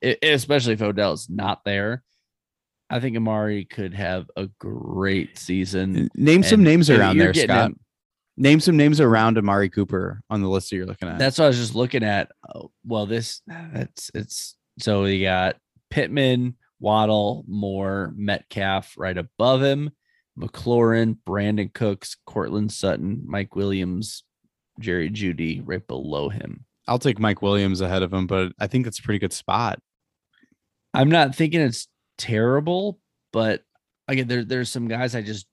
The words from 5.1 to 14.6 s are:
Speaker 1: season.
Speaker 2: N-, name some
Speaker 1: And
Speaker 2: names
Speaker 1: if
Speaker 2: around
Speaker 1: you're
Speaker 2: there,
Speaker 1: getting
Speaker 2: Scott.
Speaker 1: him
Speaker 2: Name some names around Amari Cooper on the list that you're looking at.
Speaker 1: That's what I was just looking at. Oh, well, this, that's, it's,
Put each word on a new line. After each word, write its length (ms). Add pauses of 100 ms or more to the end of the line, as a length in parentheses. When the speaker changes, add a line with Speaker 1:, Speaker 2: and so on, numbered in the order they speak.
Speaker 1:
season. 580
Speaker 2:
N-, 180
name 280
some 180
Speaker 1:
And 40
Speaker 2:
names 260
Speaker 1:
if 80
Speaker 2:
around 180
Speaker 1:
you're 100
Speaker 2:
there, 60
Speaker 1:
getting 220
Speaker 2:
Scott. 160
Speaker 1:
him 100 (580)
Speaker 2:
Name 220
some 160
names 240
around 380
Amari 320
Cooper 580
on 140
the 60
list 200
that 80
you're 80
looking 240
at. 100
Speaker 1:
That's 200
what 80
I 20
was 80
just 180
looking 300
at. 260 (240)
Oh, 160 (140)
well, 220
this, 400
that's, 640
it's, 460 (200)